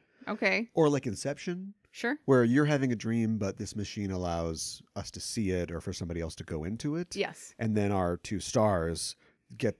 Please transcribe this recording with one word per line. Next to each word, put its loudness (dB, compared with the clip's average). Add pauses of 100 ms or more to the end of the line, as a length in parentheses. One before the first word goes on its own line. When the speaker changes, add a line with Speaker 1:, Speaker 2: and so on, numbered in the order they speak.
(280)
Speaker 1:
okay. 0
Speaker 2:
Or 6
like 2
Inception. -6 (180)
Speaker 1:
Sure. -4
Speaker 2:
Where 8
you're 6
having 2
a 0
dream, 0
but -2
this -8
machine -4
allows -2 (140)
us -8
to -12
see -2
it 0
or -6
for -6
somebody -6
else -6
to -12
go -6
into -4
it. -8
Speaker 1:
Yes. -6
Speaker 2:
And 0
then 2
our 2
two -4
stars 0 (420)
get, -2